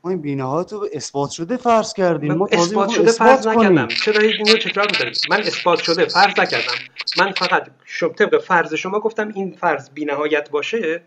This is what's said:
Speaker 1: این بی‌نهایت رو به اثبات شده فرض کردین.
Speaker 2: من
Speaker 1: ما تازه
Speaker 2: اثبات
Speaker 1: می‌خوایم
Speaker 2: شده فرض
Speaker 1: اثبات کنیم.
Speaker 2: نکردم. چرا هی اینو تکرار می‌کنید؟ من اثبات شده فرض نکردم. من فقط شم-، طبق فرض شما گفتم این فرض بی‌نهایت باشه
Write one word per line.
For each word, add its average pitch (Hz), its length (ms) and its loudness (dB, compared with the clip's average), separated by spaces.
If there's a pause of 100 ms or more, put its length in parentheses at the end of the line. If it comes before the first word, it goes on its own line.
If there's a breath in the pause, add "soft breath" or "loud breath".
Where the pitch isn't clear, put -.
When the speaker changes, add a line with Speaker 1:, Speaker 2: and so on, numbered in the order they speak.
Speaker 1:
این 180 160 -4
بی‌نهایت 143 520 -4
رو 214 80 -10
به 208 120 -6
اثبات 139 380 -4
شده 170 260 -6
فرض 226 360 0
کردین. 156 400 0
Speaker 2:
من 160 60 0
Speaker 1:
ما 202 100 2
تازه 175 140 2
Speaker 2:
اثبات 196 260 0
Speaker 1:
می‌خوایم 220 200 4
Speaker 2:
شده 226 100 2
فرض 247 200 6
Speaker 1:
اثبات 220 180 0
کنیم. 214 160 6
Speaker 2:
نکردم. 131 160 4
چرا 208 320 0
هی 214 120 4
اینو 214 260 2
تکرار 196 280 -2
می‌کنید؟ 202 320 -4 (120)
من 196 80 2
اثبات 175 440 -2
شده 170 240 0
فرض 190 320 2
نکردم. 180 360 -2 (440)
من 190 140 2
فقط 180 340 -2 (180)
شم-، - 280 -4
طبق 202 260 2
فرض 160 360 0
شما 185 260 -4
گفتم 214 340 -4
این 190 260 -6
فرض 143 300 -2
بی‌نهایت 147 600 -4
باشه 165 560 -2